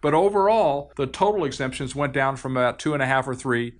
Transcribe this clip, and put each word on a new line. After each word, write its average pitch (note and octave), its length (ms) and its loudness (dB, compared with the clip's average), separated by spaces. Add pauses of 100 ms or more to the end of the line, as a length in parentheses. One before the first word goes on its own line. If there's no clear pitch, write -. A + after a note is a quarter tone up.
But D3 140 2
overall, F#3+ 800 2
the C#3 100 -2
total G3 380 0
exemptions C3 500 -6
went C#3 180 -2
down C3+ 220 0
from C3 220 -6
about B2 240 0
two D#3 120 -2
and C#3 120 0
a - 20 0
half C3 220 0
or B2+ 80 -4
three A#2+ 440 -2